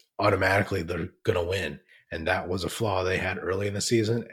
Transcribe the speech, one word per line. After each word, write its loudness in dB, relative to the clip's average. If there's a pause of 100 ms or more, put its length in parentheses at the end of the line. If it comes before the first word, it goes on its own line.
(180)
automatically 2
they're -4 (160)
gonna 2
win. -2 (320)
And -6
that 0
was -2
a -2
flaw 0
they 0
had -2
early -2
in -4
the -4
season. 2